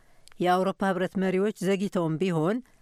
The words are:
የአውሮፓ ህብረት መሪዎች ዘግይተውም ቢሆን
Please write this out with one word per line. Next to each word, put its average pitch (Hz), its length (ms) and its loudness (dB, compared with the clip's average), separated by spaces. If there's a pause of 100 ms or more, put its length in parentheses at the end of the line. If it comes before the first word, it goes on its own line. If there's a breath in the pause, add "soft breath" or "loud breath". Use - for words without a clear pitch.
(400 soft breath)
የአውሮፓ 185 440 2
ህብረት 185 320 0
መሪዎች 190 420 0
ዘግይተውም 180 580 0
ቢሆን 175 400 0 (260 soft breath)